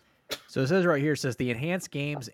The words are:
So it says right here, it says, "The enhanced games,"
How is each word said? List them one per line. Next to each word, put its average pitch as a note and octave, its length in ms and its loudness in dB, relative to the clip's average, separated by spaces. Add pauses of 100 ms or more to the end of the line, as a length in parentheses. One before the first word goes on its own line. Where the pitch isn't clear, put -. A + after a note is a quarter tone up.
(460)
So - 160 -2
it C3 60 0
says F3+ 180 4
right D3+ 140 4
here, D3+ 120 2
it C3 60 0
says, B2+ 180 -2
"The B2 140 -2
enhanced D#3+ 400 -4
games," C#3+ 440 -6